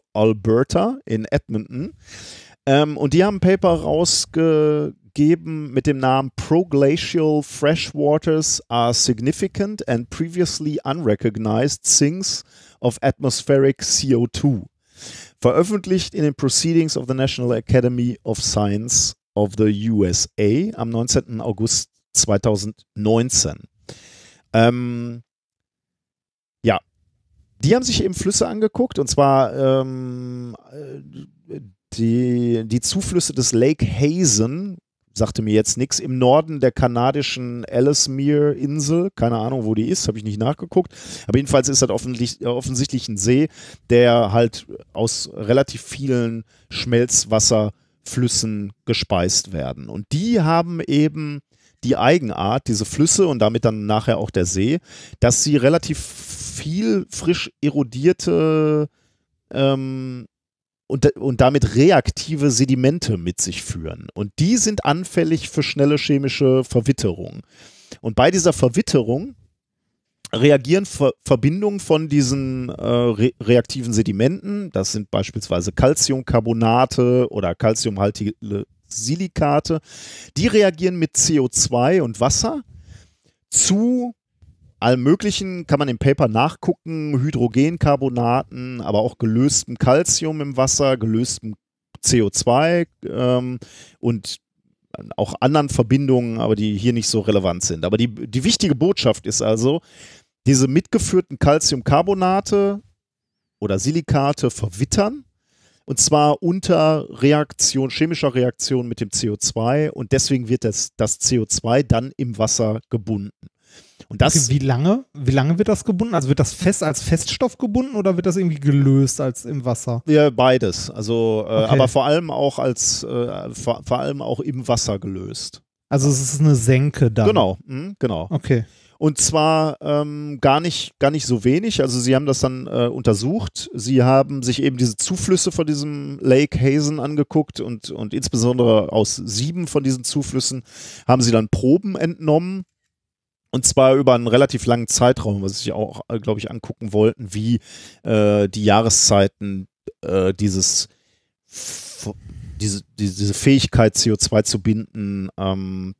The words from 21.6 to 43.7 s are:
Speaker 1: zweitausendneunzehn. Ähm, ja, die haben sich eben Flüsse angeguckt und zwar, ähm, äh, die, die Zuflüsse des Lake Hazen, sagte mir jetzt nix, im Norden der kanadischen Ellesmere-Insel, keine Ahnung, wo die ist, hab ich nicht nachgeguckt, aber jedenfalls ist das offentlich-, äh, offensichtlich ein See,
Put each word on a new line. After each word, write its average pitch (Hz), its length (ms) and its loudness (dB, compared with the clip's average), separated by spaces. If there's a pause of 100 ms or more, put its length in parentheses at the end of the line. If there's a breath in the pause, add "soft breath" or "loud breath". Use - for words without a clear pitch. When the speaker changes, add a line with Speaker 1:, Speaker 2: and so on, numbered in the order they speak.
Speaker 1:
zweitausendneunzehn. 107 1500 0 (880 loud breath)
Ähm, 120 720 0 (1400)
ja, 107 160 2 (800)
die 175 160 4
haben 254 80 0
sich 247 200 -2
eben 185 100 -2
Flüsse - 340 -2
angeguckt 220 520 -2
und 135 100 -2
zwar, 135 720 2
ähm, 123 720 -10 (160)
äh, 139 300 -18 (920)
die, 120 720 0
die 117 160 -2
Zuflüsse - 520 -2
des 127 200 -2
Lake 127 320 2
Hazen, 143 920 0 (400)
sagte 110 240 -2
mir 107 120 0
jetzt 107 240 2
nix, 127 220 -4
im 127 180 -6
Norden 147 420 4
der 127 140 2
kanadischen 123 920 -2
Ellesmere-Insel, 143 1500 0
keine 117 220 0
Ahnung, 120 260 -4
wo 107 100 0
die 110 140 0
ist, 185 220 -2
hab 110 80 -6
ich 107 80 -12
nicht 104 120 -6
nachgeguckt, 151 560 -2 (320 loud breath)
aber 107 120 2
jedenfalls 139 320 2
ist 135 120 2
das 127 80 2
offentlich-, 120 520 -4
äh, - 60 -6
offensichtlich 127 600 -4
ein 110 80 -6
See, 127 320 2 (420 loud breath)